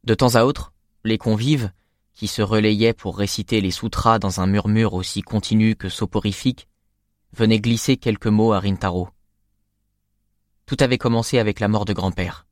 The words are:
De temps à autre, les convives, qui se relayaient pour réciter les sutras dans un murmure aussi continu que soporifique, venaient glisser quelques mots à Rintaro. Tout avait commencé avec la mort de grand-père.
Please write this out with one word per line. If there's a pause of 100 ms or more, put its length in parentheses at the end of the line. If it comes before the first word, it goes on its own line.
De
temps
à
autre, (320)
les
convives, (420)
qui
se
relayaient
pour
réciter
les
sutras
dans
un
murmure
aussi
continu
que
soporifique, (640)
venaient
glisser
quelques
mots
à
Rintaro. (1600)
Tout
avait
commencé
avec
la
mort
de
grand-père.